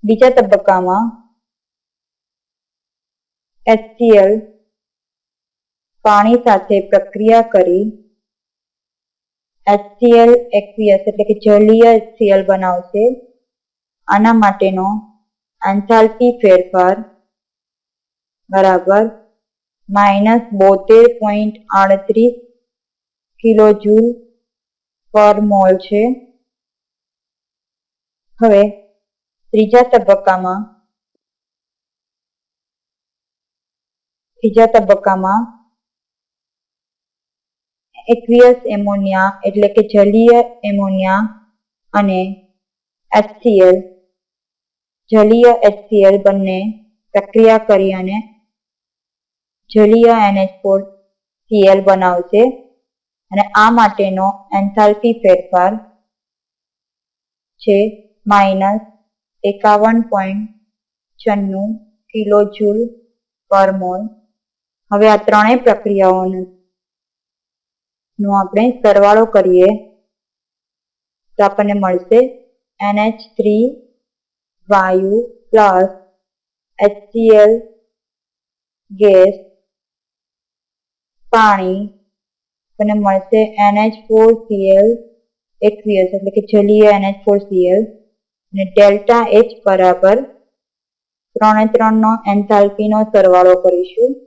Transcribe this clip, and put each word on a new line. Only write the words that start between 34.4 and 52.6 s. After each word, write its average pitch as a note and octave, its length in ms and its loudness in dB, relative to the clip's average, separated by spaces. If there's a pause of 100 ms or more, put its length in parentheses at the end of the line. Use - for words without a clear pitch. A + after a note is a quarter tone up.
તબક્કામાં G3 680 -2 (2750)
aqueous A#3+ 440 2 (180)
એમોનિયા G3 600 -4 (100)
એટલે G3+ 300 -2
કે A3 60 0 (100)
જલીય A3+ 480 2 (300)
એમોનિયા G3 520 -4 (720)
અને G3 240 -2 (920)
એચ G#3+ 160 -2 (140)
સી G#3+ 160 0 (100)
એલ, F#3 100 2 (1300)
જલીય A3 420 4 (160)
એચ G#3 80 -2 (120)
સી G#3 200 0
એલ G3 160 2
બંને G3 340 -2 (560)
પ્રક્રિયા A3 540 0
કરી G3 320 0
અને F#3+ 160 -8 (1500)
જલીય A3+ 440 4 (140)
એન G3 160 -2
એચ F#3+ 80 -10 (100)
ફોર G3 180 -2 (680)
સી G#3 260 0
એલ G3 140 2
બનાવશે F#3+ 560 0 (880)